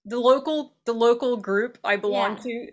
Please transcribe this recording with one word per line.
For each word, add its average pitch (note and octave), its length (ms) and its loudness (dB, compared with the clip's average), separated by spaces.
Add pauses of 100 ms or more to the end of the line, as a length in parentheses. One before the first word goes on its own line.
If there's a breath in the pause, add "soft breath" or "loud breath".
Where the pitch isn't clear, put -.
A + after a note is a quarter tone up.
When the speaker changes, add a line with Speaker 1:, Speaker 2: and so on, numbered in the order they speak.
Speaker 1:
the A3+ 140 -6
local, C#4 560 2 (100)
the A#3 80 -2
local A#3+ 440 2
group G3+ 460 -2
I G3+ 120 2
belong G3+ 420 -2
Speaker 2:
Yeah. - 60 -18
Speaker 1:
to A#3+ 300 -8